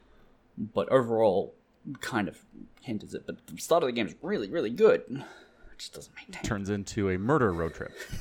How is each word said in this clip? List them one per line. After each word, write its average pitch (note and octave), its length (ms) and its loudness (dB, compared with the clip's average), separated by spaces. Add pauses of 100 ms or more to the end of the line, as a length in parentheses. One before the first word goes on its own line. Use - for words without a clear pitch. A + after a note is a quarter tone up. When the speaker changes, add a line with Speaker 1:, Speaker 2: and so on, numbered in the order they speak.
(580)
Speaker 1:
But G#2+ 320 -2
overall, A2 640 4 (480)
kind G#2+ 260 -2
of - 160 -12 (380)
hinders - 320 -8
it. - 120 -10
But - 220 -12
the E2 100 -14
start E3 260 4
of C#3 40 0
the B2 60 -2
game A#2 140 -2
is - 140 -12
really, D3 280 -4
really G#2+ 220 -2
good. G3 380 6
It - 680 -14
just - 160 -16
doesn't - 220 -18
maintain. - 280 -14
Speaker 2:
Turns G2 260 -4
into G2+ 400 -2
a F#2 100 0
murder A#2+ 340 4
road E2 220 -2
trip. - 160 -10 (300)